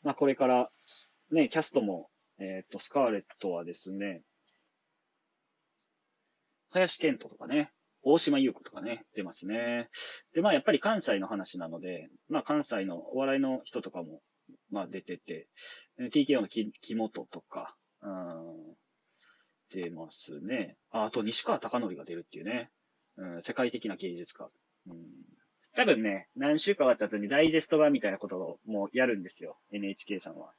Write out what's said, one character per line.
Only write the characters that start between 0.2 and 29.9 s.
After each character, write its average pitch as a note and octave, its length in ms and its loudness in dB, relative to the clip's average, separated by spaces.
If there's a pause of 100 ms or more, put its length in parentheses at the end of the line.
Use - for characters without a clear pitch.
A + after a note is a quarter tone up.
れ C3+ 100 4
か C3+ 100 4
ら、 B2+ 240 6 (600)
ね、 D3+ 160 6
キ D#3+ 100 0
ャ D#3 40 2
ス - 100 -6
ト B2+ 100 4
も、 F2+ 280 -4 (280)
え F#2+ 300 -8
ー - 40 -16
と、 - 60 -10
ス - 100 -10
カ C#3 160 4
ー A#2 60 4
レ G#2 80 0
ッ F#2 40 -6 (180)
ト G2 100 -2
は E2+ 140 -4
で E2+ 100 -10
す - 180 -12
ね、 G2 300 -6 (2500)
林 F#3 300 2
遣 D3 180 2
都 - 100 -16
と - 60 -20
か - 140 -14
ね、 - 240 2 (340)
大 D#3 120 8
島 C#3+ 200 4
優 C3 140 4
子 - 100 -16
と - 80 -18
か - 120 -12
ね、 - 320 -8
出 G#2 80 -4
ま F2+ 100 -8
す - 140 -14
ね。 A#2+ 420 -2 (460)
で、 E3+ 80 2
ま G#3 80 6
あ、 - 20 6
や C#4 80 6
っ - 20 -18
ぱ G#3 100 4
り - 60 4
関 G#3 220 2
西 - 180 2
の F#2+ 80 -2
話 F#2+ 320 -6
な E2+ 100 -6
の E2 120 -10
で、 F2 300 -8 (180)
ま D3+ 120 0
あ、 - 20 -12
関 D3 200 0
西 - 220 -2
の F#2+ 140 -4
お - 180 -8
笑 C3+ 220 2
い - 20 4
の C3 240 2
人 - 160 -6
と - 100 -8
か - 120 -8
も、 - 180 -14 (500)
ま G3+ 120 -4
あ、 - 40 -6
出 F#3+ 140 -8
て F3 160 -8
て、 - 320 -12 (500)
え B2 100 -6
ー、 - 20 -6
テ D3+ 100 6
ィ C#3 40 4
ー - 20 2
ケ C#3+ 80 6
ー - 20 6
オ A#2 40 6
ー - 20 2
の G2 60 -2
き-、 A2 220 -2 (120)
木 - 140 -6
本 A2 280 -4
と - 160 -14
か、 - 340 -12 (280)
う - 80 -12
ん、 E2 680 -10 (960)
出 F2+ 160 -6
ま D#2+ 220 -12
す - 320 -14
ね。 A2+ 340 -4 (140)
あ、 - 140 0
あ G#3+ 60 -4
と A2+ 120 -2
西 A3+ 220 -2
川 - 140 0
貴 - 120 -8
教 A#2 260 -2
が - 80 -14
出 E2+ 100 -10
る E2+ 120 -10
っ - 40 -20
て - 80 -14
い D#2+ 40 -12
う - 20 -12
ね。 A2+ 260 -4 (460)
う F#2 220 -10
ん、 - 40 -12
世 - 120 -8
界 B2 160 2
的 A2+ 180 -6
な F#2+ 80 -4
芸 F#2 200 -6
術 F2 180 -12
家。 - 160 -14 (400)
う - 20 -14
ん。 E2 40 -16 (760)
多 - 120 4
分 C3 160 6
ね、 G2+ 340 -2
何 B3 220 2
週 G3+ 160 2
か - 100 2
終 B3+ 40 8
わ - 80 8
っ - 20 -20
た F3+ 80 0
後 G#3+ 100 -4
に G#2 120 -2
ダ C#3+ 120 4
イ D#3+ 100 8
ジ D#3+ 60 2
ェ D#3+ 60 6
ス - 60 -10
ト D#3+ 100 4
版 D3+ 120 8
み C#3 120 4
た G2+ 80 2
い - 20 -2
な G2 60 -6
こ G2 100 -8
と - 80 -6
を - 300 -6
も G2+ 200 -2
う - 60 -10
や B2+ 140 4
る A2+ 100 2
ん F#2+ 60 -6
で F2+ 80 -12
す - 120 -16
よ。 D#2+ 140 -12 (160)
エ G#2 60 -6
ヌ G2+ 80 -4
エ G2 60 -2